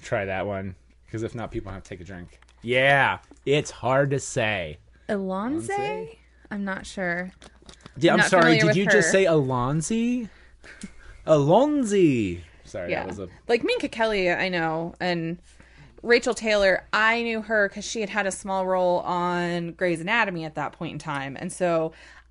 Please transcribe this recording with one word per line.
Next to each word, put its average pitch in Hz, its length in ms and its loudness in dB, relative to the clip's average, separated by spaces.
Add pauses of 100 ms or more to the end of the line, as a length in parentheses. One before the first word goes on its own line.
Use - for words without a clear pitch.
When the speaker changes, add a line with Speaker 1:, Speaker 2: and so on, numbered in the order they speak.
Speaker 1:
try 104 240 -4
that 95 200 -4
one, 98 280 -6 (360)
'cause 113 120 -8
if 110 120 -8
not, 113 160 -8
people 98 220 -10
have 95 100 -12
to - 60 -20
take 92 120 -14
a 90 40 -16
drink. 90 360 -16 (220)
Yeah, 127 560 4 (280)
it's 143 240 0
hard 135 400 2
to 135 100 -2
say. 101 580 -4 (300)
Speaker 2:
Alonze? 214 600 -4
Speaker 1:
Alonze? 427 480 -6 (340)
Speaker 2:
I'm 202 140 -6
not 196 220 -8
sure. 180 440 -6 (680)
Speaker 1:
Yeah, 151 140 4
Speaker 2:
I'm - 20 4
Speaker 1:
I'm 180 60 4
Speaker 2:
not 208 100 2
Speaker 1:
sorry. 180 120 6
Speaker 2:
familiar 165 180 6
Speaker 1:
Did 165 80 4
Speaker 2:
with - 80 4
Speaker 1:
you 196 100 2
just 214 80 4
Speaker 2:
her. - 80 6
Speaker 1:
say 175 240 4
Alonzi? 160 1000 0 (1000)
Alonzi. 165 1120 4 (240)
Sorry, 92 260 -8
Speaker 2:
Yeah. 165 100 -2
Speaker 1:
that - 80 -8
was - 100 -10
a 180 100 -10 (200)
Speaker 2:
Like, 240 160 0
Minka 453 240 -2
Kelly, 214 440 0
I 170 160 -2
know, 165 520 -4
and 170 380 -4 (640)
Rachel 240 320 2
Taylor, 208 580 2
I 226 300 2
knew 226 200 -4
her 214 260 2
'cause 196 160 -10
she - 160 -8
had 202 100 -4
had 202 160 -2
a 190 60 -2
small 190 340 -4
role 180 340 2
on 175 720 -2
Grey's 175 280 -2
Anatomy 190 440 -2
at 151 100 -10
that 143 180 -4
point 165 220 -10
in - 40 -8
time, 139 400 -8
and 180 140 -10
so 165 400 -2 (380)